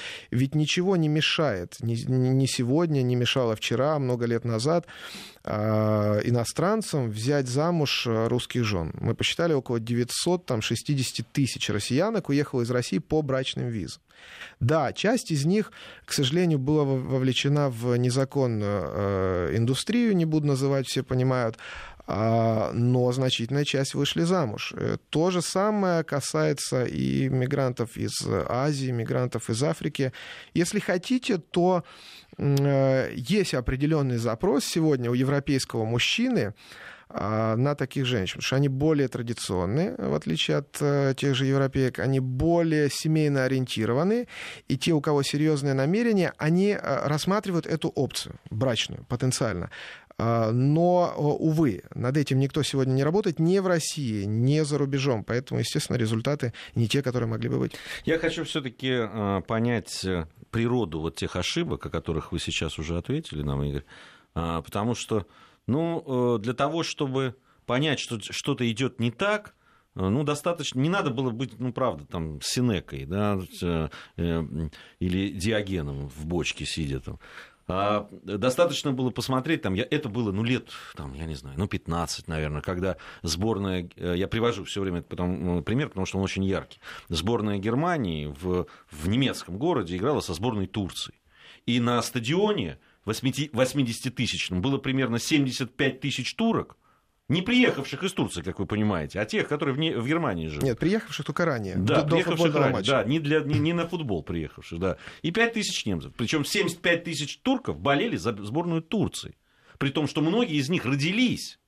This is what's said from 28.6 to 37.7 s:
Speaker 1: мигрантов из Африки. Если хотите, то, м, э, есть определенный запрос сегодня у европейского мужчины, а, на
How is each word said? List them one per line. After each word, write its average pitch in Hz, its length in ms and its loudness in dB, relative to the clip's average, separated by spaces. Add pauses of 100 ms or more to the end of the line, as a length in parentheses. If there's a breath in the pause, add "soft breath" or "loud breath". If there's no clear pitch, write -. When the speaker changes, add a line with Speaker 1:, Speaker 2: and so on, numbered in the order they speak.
Speaker 1:
мигрантов 123 580 -2
из 117 140 -2
Африки. 143 500 -2 (400 loud breath)
Если 175 280 0
хотите, 202 580 0
то, 175 460 2 (520 loud breath)
м, 143 240 2
э, 135 540 4
есть 170 400 2
определенный 135 600 2
запрос 120 480 2
сегодня 139 460 2
у 123 40 2
европейского 135 680 2
мужчины, 120 680 2 (600 loud breath)
а, 110 440 0
на 143 180 2